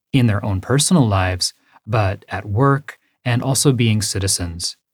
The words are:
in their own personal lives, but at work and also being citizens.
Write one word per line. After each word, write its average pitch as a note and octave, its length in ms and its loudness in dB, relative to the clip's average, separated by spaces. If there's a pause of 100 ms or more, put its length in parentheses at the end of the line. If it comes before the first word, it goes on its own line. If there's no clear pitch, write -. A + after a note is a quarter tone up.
(120)
in B2 160 4
their G2+ 160 0
own G2 180 -4
personal C#3+ 460 2
lives, F#2 460 -2 (320)
but G#2+ 440 -2
at G2+ 160 -8
work C#3 520 0 (260)
and B2 200 -2
also C#3 280 2
being A2+ 300 2
citizens. F2+ 760 -4 (160)